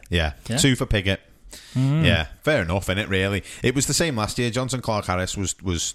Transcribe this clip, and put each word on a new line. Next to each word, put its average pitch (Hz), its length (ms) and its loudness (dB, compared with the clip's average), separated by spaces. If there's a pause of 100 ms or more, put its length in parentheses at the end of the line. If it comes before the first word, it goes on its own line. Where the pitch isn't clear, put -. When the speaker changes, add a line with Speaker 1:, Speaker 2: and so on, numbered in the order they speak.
Speaker 1:
Yeah. 80 240 0 (140)
Speaker 2:
Yeah. 117 100 -2
Speaker 1:
Two 143 180 4
for 127 100 -2
Pickett. 95 360 0 (540)
Speaker 2:
Mm. 135 300 2
Speaker 1:
Yeah, 82 220 4 (160)
fair 147 180 4
enough, 92 260 -2
innit, 98 220 -2
really? 98 340 0 (180)
It 127 140 2
was 139 100 0
the 147 80 -2
same 160 220 0
last 107 240 -2
year. 120 100 0
Johnson 127 320 -4
Clark-Harris 92 540 -2
was, 95 260 -4
was, 90 340 -2